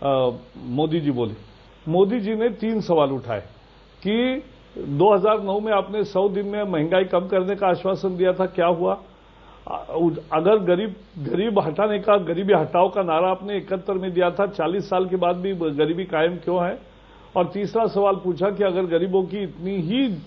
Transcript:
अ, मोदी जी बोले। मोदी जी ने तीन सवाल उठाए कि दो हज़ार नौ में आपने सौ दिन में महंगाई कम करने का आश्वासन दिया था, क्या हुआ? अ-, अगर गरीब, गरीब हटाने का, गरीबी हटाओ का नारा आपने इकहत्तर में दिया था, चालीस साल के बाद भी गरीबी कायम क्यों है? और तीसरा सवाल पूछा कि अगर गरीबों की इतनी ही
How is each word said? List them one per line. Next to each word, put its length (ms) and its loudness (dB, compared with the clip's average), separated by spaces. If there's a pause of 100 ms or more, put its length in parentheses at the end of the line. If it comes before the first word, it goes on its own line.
अ, 340 2 (200)
मोदी 420 -2
जी 120 0
बोले। 220 -2 (580)
मोदी 280 4
जी 160 -2
ने 140 0
तीन 320 -2
सवाल 300 2
उठाए 280 -4 (680)
कि 360 0 (340)
दो 380 4
हज़ार 260 2
नौ 180 -2
में 140 -2
आपने 300 0
सौ 260 0
दिन 160 -4
में 180 -4
महंगाई 400 2
कम 240 0
करने 280 0
का 120 0
आश्वासन 500 -2
दिया 160 2
था, 120 0
क्या 220 0
हुआ? 260 0
अ-, 1160 -6 (240)
अगर 420 4
गरीब, 200 -2 (240)
गरीब 400 -2
हटाने 400 0
का, 180 4
गरीबी 360 0
हटाओ 360 4
का 120 -2
नारा 300 2
आपने 260 -4
इकहत्तर 360 -4
में 200 -4
दिया 160 2
था, 180 0
चालीस 380 -2
साल 200 0
के 100 -2
बाद 200 2
भी 180 -2
गरीबी 500 0
कायम 320 0
क्यों 320 -2
है? 280 -10 (420)
और 80 4
तीसरा 420 -2
सवाल 280 2
पूछा 340 -2
कि 140 -2
अगर 180 0
गरीबों 420 0
की 200 -6
इतनी 320 -6
ही 520 0